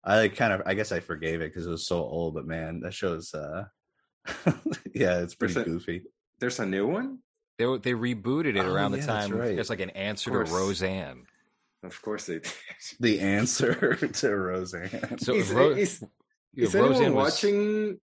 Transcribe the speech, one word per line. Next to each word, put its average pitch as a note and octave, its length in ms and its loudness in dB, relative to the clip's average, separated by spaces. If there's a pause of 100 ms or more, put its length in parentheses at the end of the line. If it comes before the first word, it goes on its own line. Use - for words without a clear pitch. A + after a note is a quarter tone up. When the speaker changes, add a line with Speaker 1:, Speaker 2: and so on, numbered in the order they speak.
Speaker 1:
I, G2 120 6
like, A2 180 6
kind A#2 180 2
of, F#2 140 0
I F#2+ 80 2
guess G#2+ 160 -2
I F2+ 80 0
forgave E2 440 -4
it D#2+ 120 -6
'cause E2+ 100 -8
it F2 60 -6
was D#2+ 160 -4
so F2 140 0
old, D#2+ 340 -2
but D#2 100 -6
man, E2 360 -6
that F2+ 120 -8
show's, E2 420 -6
uh, D#2 320 -8 (580)
<laughs> - 20 -12 (680)
yeah, F2+ 260 2
it's F2 140 -6
pretty - 200 -2
Speaker 2:
There's G#2+ 120 0
a E2+ 40 -4
Speaker 1:
goofy. F2 320 -6 (380)
Speaker 2:
there's B2 180 -2
a A#2 80 -2
new F#2+ 200 0
one? B3+ 320 -4 (400)
Speaker 3:
They, A#2 60 2
they B2 280 0
rebooted A#2+ 640 0
it F#2+ 80 2
Speaker 1:
Oh, F#2 80 0
Speaker 3:
around G2+ 200 2
the - 60 -2
Speaker 1:
yeah, D3 80 -4
that's G#2+ 220 0
Speaker 3:
time. G2+ 100 -2
Speaker 1:
right. A2+ 200 0
Speaker 3:
It's A2+ 120 -4
like G2+ 100 -4
an F#2+ 100 -4
answer G2+ 400 -6
Speaker 2:
Of A#2+ 60 0
course. F#2+ 140 0
Speaker 3:
to E2+ 60 -2
Roseanne. F#2 680 -2 (560)
Speaker 2:
Of F#2 200 -14
course G#2+ 240 -6
they E2+ 140 -6
did. - 120 -10 (220)
<laughs> - 260 -18
Speaker 1:
The A2 200 4
answer A2+ 760 2
<laughs> - 180 -2
to - 240 0
Roseanne. F#2 840 -6
Speaker 3:
So - 160 0
Speaker 2:
Is, F3+ 180 2
Speaker 3:
Ro-, C3+ 180 6
Speaker 2:
is, F3+ 340 0 (500)
Speaker 3:
yeah, C3+ 100 2
Speaker 2:
is F3 100 2
anyone A#3+ 180 8
Speaker 3:
Roseanne A#3+ 220 6
was C3+ 180 4
Speaker 2:
watching G#3 680 2 (120)